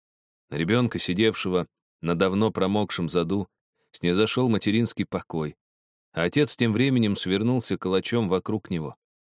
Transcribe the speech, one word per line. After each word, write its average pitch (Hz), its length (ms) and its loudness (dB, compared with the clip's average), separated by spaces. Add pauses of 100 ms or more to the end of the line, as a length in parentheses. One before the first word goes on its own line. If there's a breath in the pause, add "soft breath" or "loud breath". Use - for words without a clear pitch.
(520)
На 71 60 -6
ребёнка, 107 420 0
сидевшего 92 680 0 (340)
на 82 120 0
давно 95 380 2
промокшем 95 580 -2
заду, 87 380 -2 (460)
снизошёл 107 540 2
материнский 107 600 0
покой, 78 480 -6 (560)
а 85 100 -4
отец 143 340 0
тем 117 160 2
временем 113 440 2
свернулся 101 640 0
калачом 95 500 0
вокруг 98 400 -2
него, 78 260 -6 (320)